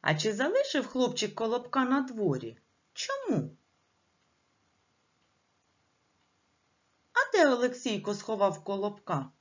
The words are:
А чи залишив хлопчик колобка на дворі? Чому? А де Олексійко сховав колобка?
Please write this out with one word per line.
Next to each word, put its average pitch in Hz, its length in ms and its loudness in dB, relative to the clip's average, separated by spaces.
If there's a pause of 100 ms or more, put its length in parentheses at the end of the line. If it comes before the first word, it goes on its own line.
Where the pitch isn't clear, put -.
А 156 100 2
чи 214 180 0
залишив 294 540 0
хлопчик 247 480 -2
колобка 240 500 0
на 269 160 2
дворі? 185 560 -4 (360)
Чому? 466 640 -4 (3500)
А 508 180 4
де 339 180 8
Олексійко 240 680 0
сховав 202 480 0
колобка? 196 760 -4